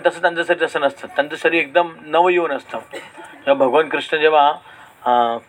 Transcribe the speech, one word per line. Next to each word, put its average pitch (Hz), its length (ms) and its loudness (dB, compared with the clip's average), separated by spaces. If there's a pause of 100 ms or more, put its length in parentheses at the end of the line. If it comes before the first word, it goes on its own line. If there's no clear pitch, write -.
तसं 170 160 -2
त्यांचं 170 220 -2
शरीर 165 220 0
तसं 156 160 -4
नसतं, 139 260 -4
त्यांचं 147 280 -4
शरीर 165 260 0
एकदम 160 280 0 (120)
नवयौवन 170 500 2
असतं. 135 280 -8 (540)
जेव्हा - 200 -2
भगवान 135 360 2
कृष्ण 151 280 -4
जेव्हा, 151 360 4 (520)
अ, 120 320 2 (120)